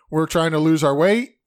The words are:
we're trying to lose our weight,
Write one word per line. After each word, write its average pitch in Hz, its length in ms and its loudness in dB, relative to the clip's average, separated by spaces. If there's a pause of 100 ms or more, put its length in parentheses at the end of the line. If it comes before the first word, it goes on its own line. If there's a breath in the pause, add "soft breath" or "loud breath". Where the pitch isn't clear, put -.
we're 156 180 -2
trying 165 240 -2
to 156 80 -2
lose 156 240 0
our 139 120 2
weight, 202 400 0 (120)